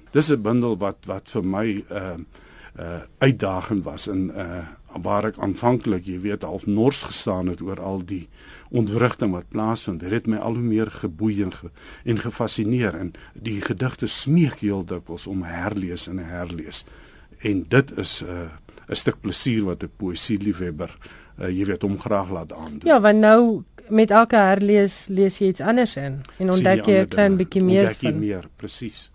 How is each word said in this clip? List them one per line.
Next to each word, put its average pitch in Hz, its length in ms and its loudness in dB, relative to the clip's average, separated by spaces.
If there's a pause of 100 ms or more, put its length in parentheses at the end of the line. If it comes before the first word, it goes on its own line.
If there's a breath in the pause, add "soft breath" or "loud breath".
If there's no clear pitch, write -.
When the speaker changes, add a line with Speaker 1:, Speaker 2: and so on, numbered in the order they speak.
(120)
Speaker 1:
Dis 151 180 2
'n 127 120 2
bundel 117 340 2
wat, 95 200 -4 (100)
wat 95 240 -8
vir 104 140 -4
my, 101 440 -2
ehm, 92 320 -8 (560 soft breath)
eh, 85 240 -10 (180)
uitdagend 101 640 0
was - 240 -8
en, 92 260 -2
eh, 87 320 -8 (360)
waar 101 220 0
ek 107 140 -4
aanvanklik, 101 680 0
jy 90 140 -8
weet, 101 220 -4
half 87 240 -6
nors 110 360 2
gestaan 92 440 -4
het 90 140 -4
oor 95 200 -8
al 95 240 -6
die 90 240 -10 (420 loud breath)
ontwrigting 113 640 0
wat 90 160 -6
plaasvind. 107 520 -4
Dit 87 100 -6
het 117 160 -2
my 110 100 0
al 110 180 -4
hoe 120 80 -4
meer 110 280 0
geboei 101 520 -2
en 92 100 -2
ge-, - 180 -14 (340 loud breath)
en 117 140 0
gefassineer 113 760 -2
en 90 180 -8 (220 loud breath)
die 104 260 -8
gedigte 120 460 -4
smeek 151 540 2
heel 98 240 -2
dikwels 87 420 -10
om 95 160 -6
herlees 87 640 -6
en 90 100 -8
herlees. 85 640 -10 (540 soft breath)
En 98 300 -2
dit 135 300 2
is, - 240 -6
eh, 87 260 -10 (400 loud breath)
'n - 60 -4
stuk - 260 -2
plesier 107 440 -2
wat 87 180 -4
'n 85 140 -10
poësieliefhebber, 90 1000 -6 (420 loud breath)
eh, 92 100 -6
jy 92 160 -2
weet, 101 180 -4
hom 98 160 -2
graag 98 320 -8
laat 85 220 -10
aandoen. - 320 -14
Speaker 2:
Ja, 302 160 6
want 208 180 6
nou 220 440 6 (260)
met 214 220 6
elke 226 260 6
herlees 202 720 4
lees 190 300 2
jy 196 100 4
iets 185 120 -2
anders 226 360 2
in 139 160 -6
en 139 100 -8 (140)
Speaker 1:
Sien 185 140 0
Speaker 2:
ontdek 185 360 4
Speaker 1:
jy 214 60 6
Speaker 2:
jy - 0 -
'n 190 80 8
Speaker 1:
ander 190 80 4
Speaker 2:
klein 196 280 4
Speaker 1:
dinge, 180 80 2
Speaker 2:
bietjie 190 180 0
meer 185 240 6
Speaker 1:
ontdek - 140 -2
jy 226 100 0
Speaker 2:
van. 101 100 0
Speaker 1:
meer, 101 240 -2 (120)
presies. - 580 -12